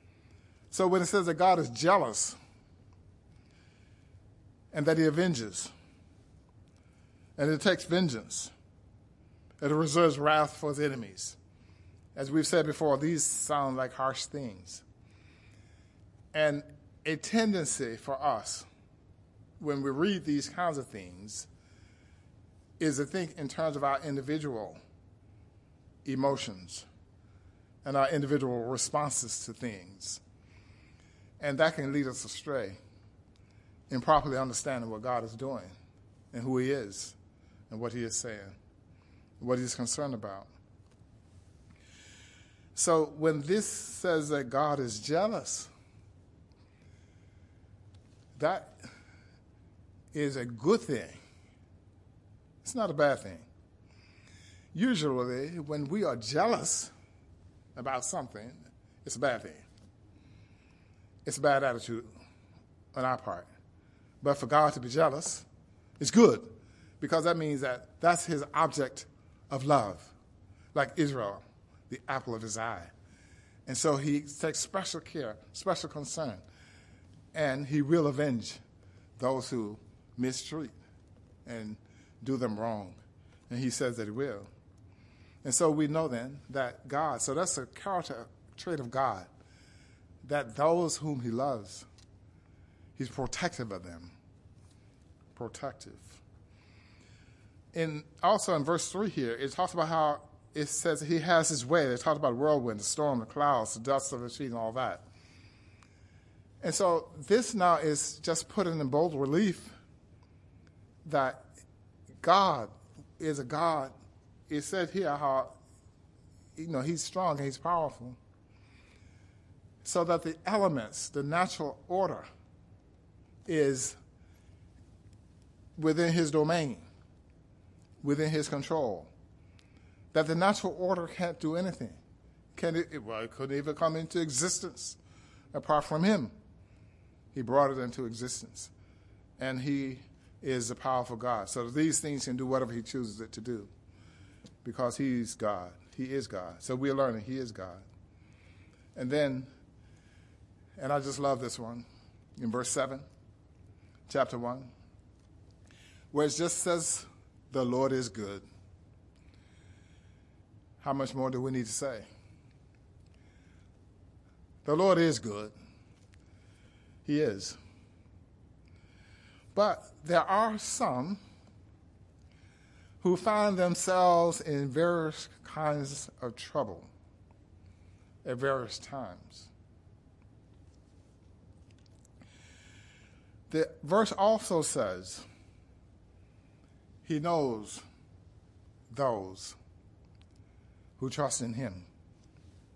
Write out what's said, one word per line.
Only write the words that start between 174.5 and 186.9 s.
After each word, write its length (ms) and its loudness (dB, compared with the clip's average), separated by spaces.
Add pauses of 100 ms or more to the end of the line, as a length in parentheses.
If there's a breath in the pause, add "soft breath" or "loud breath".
various 600 0 (140)
kinds 640 -4 (120)
of 140 -6
trouble 480 -4 (1400 soft breath)
at 120 -4
various 420 -2
times. 680 -14 (4000 loud breath)
The 180 2 (140)
verse 280 4
also 520 4
says, 580 -2 (1800 soft breath)